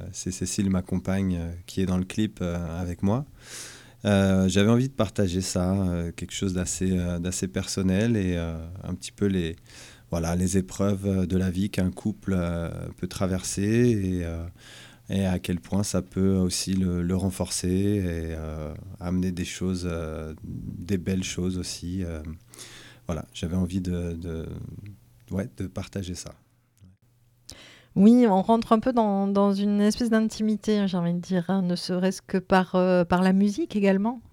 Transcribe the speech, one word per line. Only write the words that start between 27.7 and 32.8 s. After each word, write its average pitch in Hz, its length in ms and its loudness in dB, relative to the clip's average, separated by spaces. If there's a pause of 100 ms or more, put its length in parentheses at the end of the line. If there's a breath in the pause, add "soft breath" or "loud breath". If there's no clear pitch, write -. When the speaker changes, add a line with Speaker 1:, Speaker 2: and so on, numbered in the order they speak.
Speaker 2:
Oui, 233 320 10
on 190 140 6
rentre 226 320 2
un 220 60 6
peu 254 120 0
dans, 202 360 2
dans 202 260 4
une 208 260 2
espèce 214 300 2
d'intimité, 214 680 2
hein, 196 80 2
j'ai 180 100 0
envie 175 160 2
de 175 60 -2
dire, 175 300 0
hein, 196 120 2
ne 175 140 0
serait-ce 185 480 0
que - 160 -2
par, 185 340 2
euh, 180 320 4